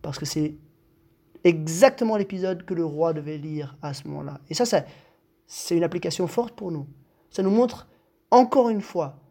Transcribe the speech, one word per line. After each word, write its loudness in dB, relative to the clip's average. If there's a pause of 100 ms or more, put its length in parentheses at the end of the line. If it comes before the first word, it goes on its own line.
Parce -10
que -8
c'est -4 (880)
exactement 4
l'épisode -4
que -6
le 0
roi 0
devait -6
lire -8
à -8
ce -12
moment-là. -10
Et -8
ça, 2
c'est, 0 (600)
c'est -4
une 4
application -4
forte -4
pour -8
nous. -8 (420)
Ça -4
nous 2
montre, 0 (440)
encore 6
une 0
fois -6 (120)